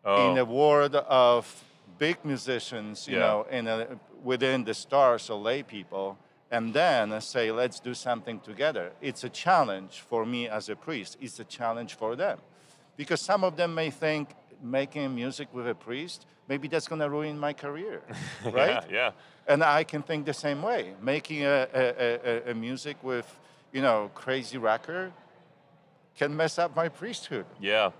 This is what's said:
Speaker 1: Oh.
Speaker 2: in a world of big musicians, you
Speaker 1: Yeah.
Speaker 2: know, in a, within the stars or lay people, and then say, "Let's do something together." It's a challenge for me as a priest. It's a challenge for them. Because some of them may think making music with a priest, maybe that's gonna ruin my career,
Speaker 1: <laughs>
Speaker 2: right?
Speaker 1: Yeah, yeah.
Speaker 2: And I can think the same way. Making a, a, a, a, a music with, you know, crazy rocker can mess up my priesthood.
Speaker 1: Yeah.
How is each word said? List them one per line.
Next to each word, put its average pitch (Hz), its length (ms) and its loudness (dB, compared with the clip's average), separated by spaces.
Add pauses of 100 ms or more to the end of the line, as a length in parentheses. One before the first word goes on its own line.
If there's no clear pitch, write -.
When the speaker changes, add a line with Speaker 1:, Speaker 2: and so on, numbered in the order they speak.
Speaker 1:
Oh. 98 260 6
Speaker 2:
in 90 60 2
a 123 80 4
world 143 500 4
of 123 480 6 (540)
big 165 260 0
musicians, 117 840 -6
you 98 100 -4
Speaker 1:
Yeah. - 100 2
Speaker 2:
know, 107 140 2 (100)
in 120 160 -4
a, 113 320 -4 (240)
within 127 400 2
the 107 100 -2
stars 127 560 4
or 107 80 -4
lay 117 240 0
people, 98 560 -8 (340)
and 113 220 -2
then 120 480 4
say, 113 300 0
"Let's 120 280 -2
do 123 140 -8
something 117 460 -4
together." 107 520 -2 (100)
It's 139 220 -6
a 123 60 -8
challenge 113 800 0
for 113 160 0
me 120 240 -4
as 107 200 -6
a 104 60 -4
priest. 120 460 -10
It's 120 180 -14
a 107 60 -14
challenge 117 500 -6
for 113 200 -4
them. 165 240 -4 (580)
Because 151 240 -2
some 196 220 0
of 175 120 0
them 170 200 0
may 160 160 -2
think 151 380 -2 (320)
making 135 540 -2
music 131 380 -6
with 123 140 -6
a 113 80 -2
priest, 139 500 -10 (240)
maybe 143 180 -4
that's 156 200 -2
gonna 156 220 -2
ruin 147 300 -4
my 147 140 -2
career, 147 480 -10 (240)
Speaker 1:
<laughs> - 200 -14
Speaker 2:
right? 123 380 2
Speaker 1:
Yeah, - 80 -
yeah. 110 200 0 (360)
Speaker 2:
And 151 160 6
I 151 220 6
can 151 180 -6
think 151 220 -4
the 147 80 -2
same 143 280 -4
way. 170 400 -2
Making 147 440 -2
a, 139 280 4
a, 131 80 0
a, 120 380 2 (300)
a, - 20 -4
a - 20 -2
music 127 480 -6
with, 127 240 -4 (460)
you 135 100 -2
know, 110 340 4
crazy 131 420 -4
rocker 160 540 -2 (1040)
can 147 180 -2
mess 160 240 0
up 165 160 0
my 165 140 0
priesthood. 156 560 -8 (160)
Speaker 1:
Yeah. 101 380 2